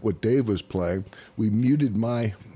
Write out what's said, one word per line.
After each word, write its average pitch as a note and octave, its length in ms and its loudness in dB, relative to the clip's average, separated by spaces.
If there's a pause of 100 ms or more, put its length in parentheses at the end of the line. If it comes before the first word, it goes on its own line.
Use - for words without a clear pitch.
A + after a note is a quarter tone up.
what G2 200 -2
Dave B2 260 2
was G2 140 0
playing. F#2 440 -2 (320)
We G#2+ 120 0
muted B2+ 460 2
my A#2 380 -2 (220)